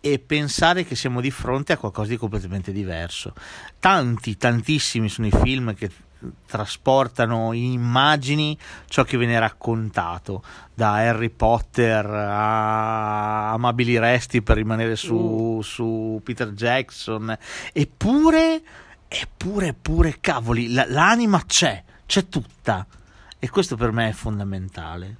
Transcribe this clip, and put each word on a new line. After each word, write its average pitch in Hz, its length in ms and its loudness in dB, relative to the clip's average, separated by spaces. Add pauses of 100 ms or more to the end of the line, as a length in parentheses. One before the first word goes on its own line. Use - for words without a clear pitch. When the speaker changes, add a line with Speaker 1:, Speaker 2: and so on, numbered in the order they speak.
Speaker 1:
e 143 180 0
pensare 165 640 2
che 127 100 -8
siamo 123 260 -2
di 135 100 -2
fronte 131 420 -2
a 147 40 2
qualcosa 104 320 -4
di 120 80 -4
completamente 98 560 -6
diverso. 90 600 -8 (460)
Tanti, 123 580 2
tantissimi 120 720 0
sono 110 180 -4
i 98 40 2
film 123 420 2
che 95 160 -8 (580)
trasportano 117 1040 0
in 120 200 -2
immagini 143 840 2 (300)
ciò - 160 2
che 127 140 0
viene 117 220 2
raccontato, 104 1040 -4 (300)
da 107 200 2
Harry 113 360 2
Potter 113 760 2
a 107 1500 -2
Amabili 120 460 0
Resti, 117 440 2
per 110 160 4
rimanere 110 380 0
su, 113 600 0
Speaker 2:
Mm. - 40 -4
Speaker 1:
su 110 600 -4
Peter 117 280 -4
Jackson. 113 840 -4 (380)
Eppure, 320 880 4 (460)
eppure, - 600 -4
eppure, 156 520 0
cavoli, 117 520 -2
la, 127 160 2
l'anima 202 580 4
c'è, 120 380 0 (220)
c'è 190 220 0
tutta, - 580 -4 (540)
e 131 100 -4
questo 180 260 0
per 113 160 0
me 113 180 2
è 104 40 -4
fondamentale. 95 1080 -8